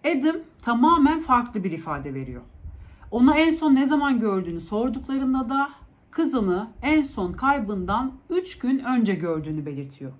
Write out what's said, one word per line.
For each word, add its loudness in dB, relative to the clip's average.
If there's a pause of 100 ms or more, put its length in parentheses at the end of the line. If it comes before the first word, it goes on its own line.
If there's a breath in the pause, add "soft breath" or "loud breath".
Adam 2 (260)
tamamen 4
farklı 0
bir -4
ifade -8
veriyor. -10 (680 soft breath)
Ona 6
en 4
son 4
ne 4
zaman 2
gördüğünü -2
sorduklarında -4
da -2 (420)
kızını 0 (140)
en 2
son -4
kaybından -2 (180)
üç -4
gün 0
önce 0
gördüğünü -4
belirtiyor. -12